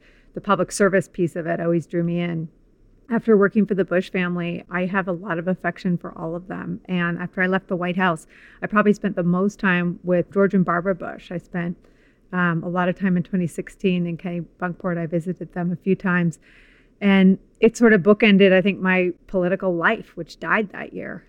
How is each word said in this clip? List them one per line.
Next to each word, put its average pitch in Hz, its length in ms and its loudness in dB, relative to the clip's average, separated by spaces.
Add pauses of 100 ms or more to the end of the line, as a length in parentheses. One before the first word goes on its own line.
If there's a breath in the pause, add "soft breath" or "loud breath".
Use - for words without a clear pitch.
(340 soft breath)
The - 80 -12
public 185 300 0
service 190 360 2
piece - 280 -4
of 165 100 -8
it 170 140 -4
always 170 260 0
drew 170 180 -2
me 170 160 -2
in. 170 300 -4 (600)
After 226 260 2
working 202 300 4
for 202 100 -2
the 185 80 0
Bush 185 260 -2
family, 175 600 -4
I 180 160 -4
have 185 220 -2
a 190 60 -2
lot 175 240 -6
of 175 120 -6
affection 175 480 -4
for - 200 -10
all 165 160 -8
of 175 140 -12
them. 175 380 -10
And 175 320 -2
after 180 240 -6
I 185 60 0
left 185 200 0
the 190 80 -4
White 175 220 -4
House, 180 280 0 (360 soft breath)
I 185 60 -6
probably 208 260 2
spent - 240 -4
the 180 60 -2
most 180 360 0
time 175 440 0
with 175 280 0
George 196 220 2
and 190 100 4
Barbara 175 320 0
Bush. - 340 -14
I 180 80 -8
spent, 170 380 -8 (560 soft breath)
um, 175 320 0
a 180 60 -6
lot 180 180 0
of 180 100 -2
time 185 200 0
in 175 60 0
twenty 180 240 -2
sixteen 180 600 -4
in 170 80 -6
Kennebunkport. 175 840 -6
I 170 100 -4
visited 170 440 -4
them 180 220 -4
a - 20 -6
few 190 180 -2
times. 175 460 -2 (600 soft breath)
And 190 360 6 (220)
it 220 160 4
sort 233 160 6
of 214 100 4
bookended, 202 520 6
I 185 80 4
think, 190 180 0
my 185 320 0 (160)
political 185 480 -2
life, 185 400 -2
which - 240 -14
died 185 300 -2
that - 240 -14
year. - 360 -12